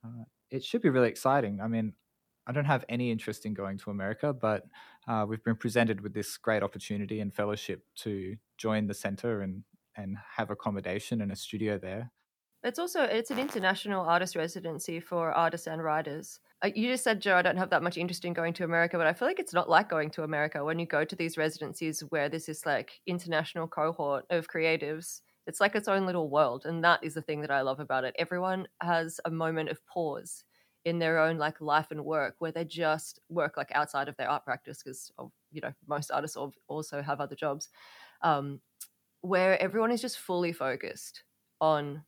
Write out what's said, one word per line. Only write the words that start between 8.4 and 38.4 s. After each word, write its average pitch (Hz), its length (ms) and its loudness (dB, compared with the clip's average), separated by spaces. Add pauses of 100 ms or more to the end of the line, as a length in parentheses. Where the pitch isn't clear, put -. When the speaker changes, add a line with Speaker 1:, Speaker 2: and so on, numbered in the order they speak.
Speaker 1:
join 107 280 0
the 98 80 -2
center 104 460 -2
and, 95 240 -6 (320)
and 101 200 -6 (200)
have 110 140 -4
accommodation 101 720 -4
and 98 100 -2
a 98 40 -6
studio 104 420 -2
there. 98 340 -8 (500)
Speaker 2:
It's 247 160 -4
also, 349 240 0
it's 226 280 0
an 262 80 -2
international 196 680 0
artist 175 300 4
residency 165 640 -4
for 165 320 -2
artists 170 380 2
and 160 140 -4
writers. 156 580 -2 (240)
Uh, 202 100 4
you 214 140 0
just 254 160 0
said, 214 160 2
"Joe, 190 160 6
I 180 60 8
don't 180 160 4
have 185 120 0
that 160 120 4
much 175 140 0
interest 175 280 -4
in 175 80 -2
going 170 220 0
to 180 100 -2
America," 170 320 4
but 165 100 4
I 160 60 6
feel 247 160 0
like 381 100 0
it's - 140 -4
not 170 160 4
like 180 200 8
going 156 240 0
to 160 120 -6
America. 151 400 -2
When 165 160 0
you 170 60 -2
go 156 180 2
to 156 100 -8
these 165 220 -4
residencies 156 720 -2
where 151 200 0
there's 160 180 -6
this, 156 200 -8
like, - 400 -2
international 165 640 -2
cohort 151 640 -2
of 165 180 0
creatives, 160 720 -2 (260)
it's - 140 -4
like 202 160 4
its 208 100 0
own 196 200 4
little 175 220 0
world. 139 360 4
And 165 180 -2
that 170 220 6
is 151 100 -4
the 156 80 -6
thing 147 200 -4
that 143 100 -2
I 139 80 4
love 135 180 0
about 131 260 0
it. 127 140 -4
Everyone 185 480 -2 (140)
has 170 440 0
a 170 60 -2
moment 160 380 0
of - 180 -8
pause - 580 -6 (400)
in 170 140 0
their 165 220 4
own, 160 180 4
like, 156 220 -2
life 151 300 2
and 151 140 -6
work 156 340 0
where 160 140 -4
they 165 120 -2
just 156 640 -2
work, 160 280 0
like, 139 180 -4
outside 143 340 0
of 143 80 -10
their - 140 -2
art 143 140 0
practice, - 380 -8
'cause, - 360 -12
oh, 127 120 -14 (220)
you 151 80 -10
know, - 140 -8 (120)
most 147 240 -4
artists 147 280 -4
al-, 139 160 -8 (120)
also 147 360 -6
have 143 180 -4
other 139 160 -6
jobs, 151 320 -4 (540)
um, 143 380 2 (600)